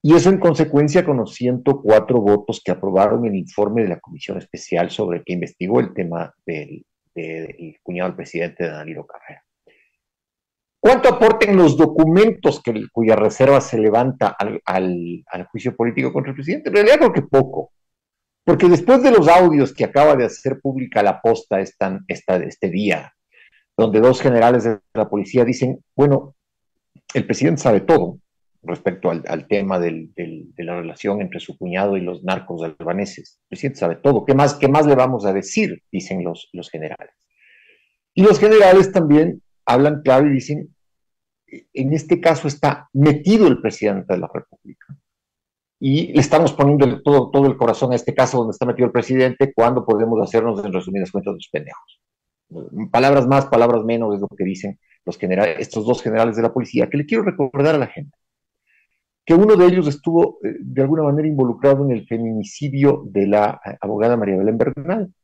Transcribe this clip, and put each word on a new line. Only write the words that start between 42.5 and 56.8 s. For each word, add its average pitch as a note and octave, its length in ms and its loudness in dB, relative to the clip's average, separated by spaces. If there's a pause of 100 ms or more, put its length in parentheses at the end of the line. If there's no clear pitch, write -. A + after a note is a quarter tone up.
metido D3+ 540 4
el B2+ 120 2
presidente G2+ 540 -4
de F2+ 60 -2
la - 120 -10
República. - 540 -16 (920)
Y C#3+ 340 -2
le C#3+ 80 4
estamos D#3+ 320 2
poniendo C#3+ 320 4
el, A#2+ 160 -4
todo, C#3+ 300 2
todo C#3 160 4
el B2+ 100 0
corazón A#2+ 340 -2
a B2 40 0
este A#2 180 -6
caso B2+ 240 0
donde A2+ 140 -2
está B2 160 -6
metido B2 180 0
el A2 60 -4
presidente, B2+ 600 0
cuando A#2+ 320 0
podemos A2+ 380 0
hacernos, A2 420 -2
en G2+ 80 -8
resumidas F#2 380 -6
cuentas, G2 240 -8
los - 180 -18
pendejos?". - 500 -14 (880)
palabras C3 340 2
más, C3+ 220 2
palabras A#2+ 360 2
menos, A2+ 300 -2
es G2 80 -6
lo G2+ 60 -6
que - 160 -10
dicen F#2+ 340 -8 (280)
los - 120 -10
generales, F#2 420 -2
estos A2 280 -8
dos B2 160 -2
generales A2+ 320 -2
de A2+ 80 -2
la A2+ 100 -2
policía, B2 340 -4